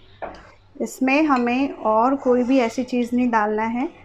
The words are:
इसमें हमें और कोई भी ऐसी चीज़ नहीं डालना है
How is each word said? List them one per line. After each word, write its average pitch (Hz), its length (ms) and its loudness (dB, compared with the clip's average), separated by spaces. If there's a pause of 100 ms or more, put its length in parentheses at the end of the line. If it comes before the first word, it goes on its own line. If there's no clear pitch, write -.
(760)
इसमें 262 480 0
हमें 262 460 0
और 220 480 0
कोई 247 260 2
भी 262 160 2
ऐसी 233 260 -2
चीज़ 247 300 -2
नहीं 247 140 2
डालना 214 360 0
है 240 240 -4 (160)